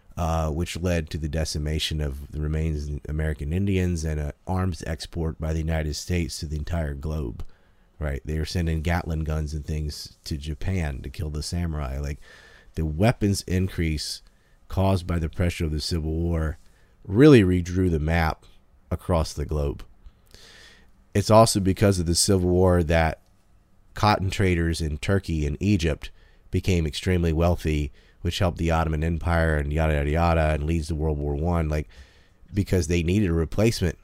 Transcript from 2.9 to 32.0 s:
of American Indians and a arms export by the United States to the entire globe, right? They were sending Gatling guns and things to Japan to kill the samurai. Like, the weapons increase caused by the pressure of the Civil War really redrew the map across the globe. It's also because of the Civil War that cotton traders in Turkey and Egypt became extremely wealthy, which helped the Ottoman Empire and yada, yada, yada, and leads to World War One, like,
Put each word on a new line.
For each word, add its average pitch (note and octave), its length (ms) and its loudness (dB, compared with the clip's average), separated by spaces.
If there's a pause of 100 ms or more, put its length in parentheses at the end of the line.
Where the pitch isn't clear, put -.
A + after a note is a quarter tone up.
of C#2+ 180 -6
American D2+ 440 -4
Indians F2+ 520 0
and D#2 160 -2
a D2 140 -6 (120)
arms F#2 400 -2
export D#2+ 540 -6
by D#2+ 120 -2
the D#2+ 60 0
United D#2 360 -2
States - 440 -4
to E2 80 -8
the D2+ 120 -6
entire D2+ 360 -4
globe, D#2 500 -6 (540)
right? C#2+ 260 -6
They D#2 140 -4
were D#2 60 -2
sending D#2+ 380 -2
Gatling E2 420 -2
guns D#2 280 -4
and D2+ 140 -8
things D2+ 580 -8
to D#2+ 120 -6
Japan D2+ 680 -4
to C#2 80 -10
kill D#2 200 -8
the D2+ 120 -6
samurai. D2+ 560 -4
Like, C#2+ 220 -6 (560)
the D#2+ 80 -2
weapons G2 640 0
increase F2 720 -2 (460)
caused F#2+ 400 0
by E2+ 100 0
the D#2+ 120 -2
pressure F2 340 -2
of D#2 80 -2
the D2+ 80 -2
Civil D#2 320 -4
War D#2+ 460 -2 (460)
really A#2+ 380 10
redrew F2+ 480 2
the D#2+ 80 2
map D#2+ 460 0 (480)
across E2 400 0
the D2+ 120 -6
globe. C#2+ 400 -4 (1300)
It's G2+ 160 0
also A2 300 8
because F#2+ 400 4
of E2 60 0
the E2+ 100 2
Civil F#2 340 2
War F2+ 320 4
that D#2+ 380 2 (760)
cotton G#2 360 2
traders E2+ 500 2
in D2+ 180 -4
Turkey E2 480 0
and D2 140 -4
Egypt E2 500 0 (400)
became F2 380 0
extremely E2+ 440 0
wealthy, D#2 600 0 (300)
which - 180 -4
helped F2 180 0
the E2 140 0
Ottoman D#2+ 320 0
Empire E2 520 2
and C#2+ 160 -2
yada, D#2 220 2
yada, D2 160 0
yada, E2 440 2
and D2 100 -4
leads D#2+ 240 -2
to E2 80 -4
World D2+ 220 -2
War D2 180 -2
One, E2 320 0
like, D2+ 200 -2 (640)